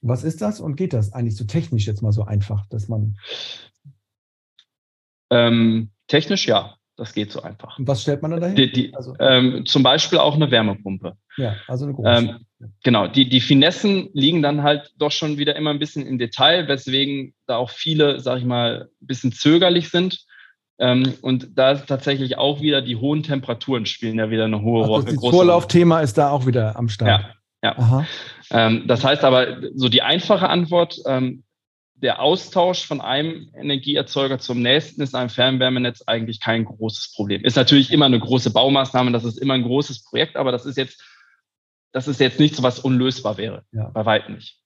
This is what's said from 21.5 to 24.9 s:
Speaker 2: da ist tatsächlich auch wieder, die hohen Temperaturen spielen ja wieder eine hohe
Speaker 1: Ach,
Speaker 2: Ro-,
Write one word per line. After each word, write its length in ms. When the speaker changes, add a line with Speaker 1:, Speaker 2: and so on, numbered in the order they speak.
Speaker 2:
da 160
ist 140
tatsächlich 520
auch 220
wieder, 220
die 140
hohen 260
Temperaturen 640
spielen 320
ja 120
wieder 160
eine 160
hohe 220
Speaker 1:
Ach, 40
Speaker 2:
Ro-, 80